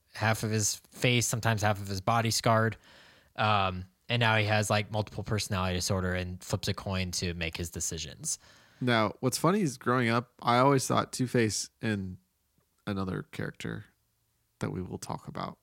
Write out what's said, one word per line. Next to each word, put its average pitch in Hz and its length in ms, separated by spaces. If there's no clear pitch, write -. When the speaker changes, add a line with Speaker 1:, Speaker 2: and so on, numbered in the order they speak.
Speaker 1:
half 107 300
of 110 80
his 107 300
face, 123 340
sometimes 113 360
half 104 180
of 101 80
his 98 140
body 117 280
scarred. 110 460
Um, 98 480
and 120 100
now 110 160
he 107 100
has, 107 220
like, 104 220
multiple 107 340
personality 92 520
disorder 92 380
and 90 280
flips - 260
a 101 60
coin 92 380
to 90 220
make 82 220
his 85 140
decisions. - 680
Speaker 2:
Now, 113 380
what's 127 180
funny 196 240
is 135 160
growing 123 320
up, 120 200
I 120 160
always 135 280
thought 110 280
Two-Face 120 560
and 98 380
another 98 460
character - 540
that 104 120
we 92 100
will - 160
talk - 280
about - 360